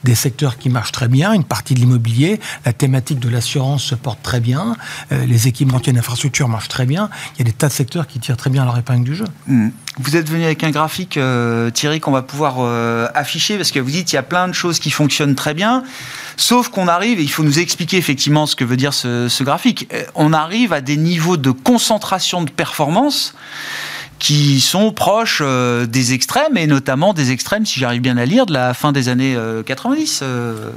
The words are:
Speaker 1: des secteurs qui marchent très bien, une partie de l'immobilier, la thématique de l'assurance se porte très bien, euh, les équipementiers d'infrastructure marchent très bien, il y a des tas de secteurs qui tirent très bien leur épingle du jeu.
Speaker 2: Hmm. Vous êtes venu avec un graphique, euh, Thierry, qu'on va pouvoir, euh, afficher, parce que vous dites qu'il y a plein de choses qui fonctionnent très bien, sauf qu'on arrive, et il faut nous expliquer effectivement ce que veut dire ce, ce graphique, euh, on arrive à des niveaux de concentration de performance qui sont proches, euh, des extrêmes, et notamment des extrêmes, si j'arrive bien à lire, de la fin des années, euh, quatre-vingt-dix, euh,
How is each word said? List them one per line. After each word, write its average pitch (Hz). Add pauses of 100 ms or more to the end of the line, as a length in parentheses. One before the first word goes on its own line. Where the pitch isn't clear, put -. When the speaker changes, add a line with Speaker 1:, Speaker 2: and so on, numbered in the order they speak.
Speaker 1:
des 123
secteurs 127
qui -
marchent 123
très -
bien, 143
une 185
partie -
de 127
l'immobilier, 123 (240)
la 123
thématique 131
de 120
l'assurance 131
se -
porte 113
très 123
bien, 147 (380)
euh, 131
les 120
équipementiers 127
d'infrastructure 123
marchent 110
très 127
bien, 180 (240)
il -
y -
a -
des 113
tas 156
de -
secteurs 147
qui -
tirent 117
très -
bien 131
leur 123
épingle 123
du 135
jeu. 208 (200)
Speaker 2:
Hmm. 113 (300)
Vous 135
êtes 160
venu 165
avec 160
un 156
graphique, 156
euh, 117
Thierry, 151
qu'on 151
va 131
pouvoir, 139
euh, 117
afficher, 151
parce 175
que 143
vous 127
dites 170
qu'il -
y 147
a 131
plein 180
de 170
choses 170
qui 151
fonctionnent 143
très 151
bien, 226 (540)
sauf 240
qu'on 180
arrive, 190
et -
il 143
faut 160
nous 147
expliquer 175
effectivement 151
ce -
que 135
veut 123
dire 139
ce, 120
ce 131
graphique, 165
euh, - (100)
on 156
arrive 175
à 147
des 139
niveaux 170
de 135
concentration 196
de 147
performance 175 (840)
qui 143
sont 208
proches, 214
euh, 123
des 123
extrêmes, 247
et 160
notamment 143
des 139
extrêmes, 208
si -
j'arrive 120
bien 127
à 120
lire, 220
de 180
la 127
fin 147
des 135
années, 127
euh, 113
quatre-vingt-dix, 277
euh, 117